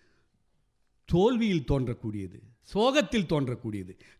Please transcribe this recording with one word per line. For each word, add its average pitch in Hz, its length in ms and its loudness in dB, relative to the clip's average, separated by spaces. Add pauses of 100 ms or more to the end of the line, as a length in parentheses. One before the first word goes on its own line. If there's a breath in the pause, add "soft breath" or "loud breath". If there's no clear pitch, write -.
(1040)
தோல்வியில் 202 640 2
தோன்றக்கூடியது, 110 720 -4 (220)
சோகத்தில் 233 680 0
தோன்றக்கூடியது. 113 680 -4 (200 soft breath)